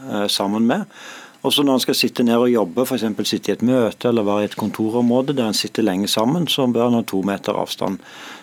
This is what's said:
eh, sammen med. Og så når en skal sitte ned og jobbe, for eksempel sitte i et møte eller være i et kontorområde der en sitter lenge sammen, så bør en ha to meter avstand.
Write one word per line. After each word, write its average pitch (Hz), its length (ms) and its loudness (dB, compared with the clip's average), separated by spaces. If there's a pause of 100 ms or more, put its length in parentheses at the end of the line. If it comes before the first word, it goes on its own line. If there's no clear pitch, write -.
(120)
eh, 101 160 -2
sammen 107 400 0
med. 185 180 0 (580)
Og 135 80 0
så 151 100 2
når 139 120 4
en 127 60 2
skal 131 140 0
sitte 123 300 0
ned 117 100 4
og 123 160 4
jobbe, 110 380 2
for 131 80 -2
eksempel 107 280 -4
sitte - 260 -4
i - 20 2
et 92 100 -4
møte 123 460 2
eller 117 160 2
være 101 180 2
i - 60 0
et - 100 -10
kontorområde 120 760 0
der 120 100 0
en 101 80 0
sitter - 300 -2
lenge 98 260 0
sammen, 139 400 0
så 139 160 2
bør 120 220 2
en 120 60 4
ha 113 120 2
to 95 160 -2
meter 98 320 -2
avstand. 95 460 -4 (420)